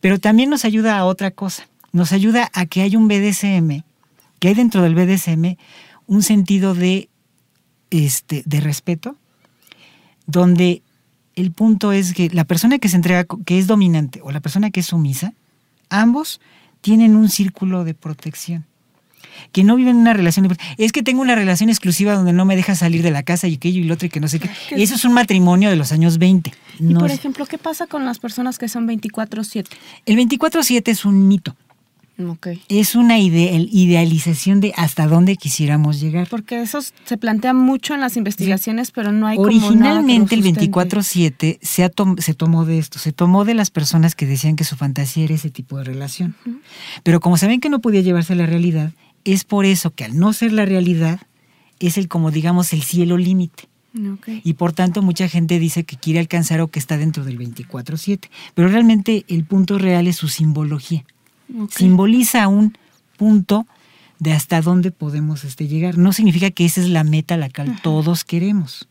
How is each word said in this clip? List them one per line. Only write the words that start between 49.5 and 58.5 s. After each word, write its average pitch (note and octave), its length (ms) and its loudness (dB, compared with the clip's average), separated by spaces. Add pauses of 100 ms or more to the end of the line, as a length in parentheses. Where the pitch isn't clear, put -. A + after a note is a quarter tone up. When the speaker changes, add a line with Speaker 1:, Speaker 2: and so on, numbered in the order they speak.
Speaker 1:
eso F3+ 280 0
que A#2 100 -14
al A#2 140 -4
no G3+ 140 2
ser A3 200 -2
la G#3+ 120 0
realidad, F3+ 560 0 (600)
es F3 180 -2
el, F#3+ 100 -4
como D#3+ 220 -2
digamos, E3+ 420 0
el D#3 100 -2
cielo F3 360 0
límite. F3+ 460 -2 (500)
Speaker 2:
Ok. G3 140 -18 (160)
Speaker 1:
Y E3+ 100 -2
por E3+ 180 -4
tanto, F#3 300 -2
mucha F3+ 260 -2
gente E3+ 300 -2
dice E3 260 -2
que - 120 -16
quiere D#3+ 240 -4
alcanzar E3 400 -2
o E3 80 -4
que D#3+ 100 -8
está D3+ 180 -6
dentro D3+ 280 -4
del B2+ 140 -10
veinticuatro B2 580 -12
siete. F#3+ 340 -6 (240)